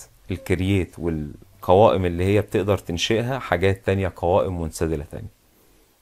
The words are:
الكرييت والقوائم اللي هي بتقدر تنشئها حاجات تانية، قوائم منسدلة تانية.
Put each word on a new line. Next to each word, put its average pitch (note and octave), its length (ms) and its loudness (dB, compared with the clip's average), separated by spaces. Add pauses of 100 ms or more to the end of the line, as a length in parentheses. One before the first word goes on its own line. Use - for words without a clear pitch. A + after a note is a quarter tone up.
(320)
الكرييت F#2 680 -2
والقوائم E2+ 1040 2
اللي E2+ 180 -2
هي G2+ 180 2
بتقدر G2 360 0
تنشئها A2+ 640 -4
حاجات F#2+ 460 0
تانية، G2 300 -2
قوائم F2 460 0
منسدلة D#2+ 500 -4
تانية. - 160 -14 (760)